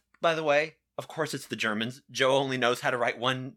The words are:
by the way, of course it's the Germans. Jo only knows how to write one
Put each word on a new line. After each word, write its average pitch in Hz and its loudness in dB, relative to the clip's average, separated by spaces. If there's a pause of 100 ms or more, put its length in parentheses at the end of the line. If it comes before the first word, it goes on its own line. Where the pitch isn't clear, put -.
(220)
by 165 2
the 160 -2
way, 151 2 (220)
of - -10
course 151 -4
it's 135 -8
the 120 -6
Germans. 110 -2 (100)
Jo 131 2
only 135 0
knows 120 2
how 143 0
to 127 0
write 120 0
one 131 -2